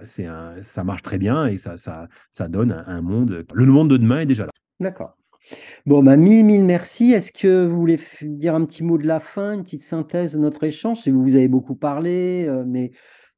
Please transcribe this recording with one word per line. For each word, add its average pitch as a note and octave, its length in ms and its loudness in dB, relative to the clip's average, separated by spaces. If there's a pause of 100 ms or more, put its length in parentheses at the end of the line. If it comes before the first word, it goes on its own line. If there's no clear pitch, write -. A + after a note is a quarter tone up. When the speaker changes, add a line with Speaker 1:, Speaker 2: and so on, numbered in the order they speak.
Speaker 1:
c'est F#2+ 220 -14
un, E2 360 -16
ça G2 220 -12
marche F2+ 180 -8
très - 160 -10
bien B2+ 280 -2
et G#2 100 -4
ça, E2+ 220 -16
ça, E2 300 -16 (260)
ça F2+ 120 -10
donne G2+ 240 -2
un, E2 160 -8
un F2+ 140 -10
monde. F#2 520 -4
Le A#2 140 2
monde D3 240 4
de C3+ 60 4
demain A#2+ 240 2
est D#3+ 60 -4
déjà A2+ 180 -2
là. D#2 80 -12 (260)
Speaker 2:
D'accord. F3+ 380 -10 (720)
Bon, C#3+ 160 6
bah, C3+ 140 8
mille, G#3 280 6
mille G#3 200 6
merci. F3+ 480 2
Est-ce F#3+ 200 -2
que F#3 340 2
vous E3+ 100 -2
voulez E3 200 2
f-, D3+ 400 -14
dire D#3 180 -2
un E3 120 0
petit D#3+ 180 -12
mot E3+ 140 0
de D3+ 80 -4
la D#3+ 120 0
fin, G3+ 360 -8
une G3 100 -10
petite D3+ 180 -16
synthèse E3 520 -6
de D3+ 40 -4
notre D3+ 240 -2
échange ? F#3 360 -6
Si D3 120 -4
vous, C3 120 2
vous C3 140 2
avez C3 120 4
beaucoup C3 260 -2
parlé, F3 720 -4
euh, C3 200 -4
mais B2+ 260 -6 (460)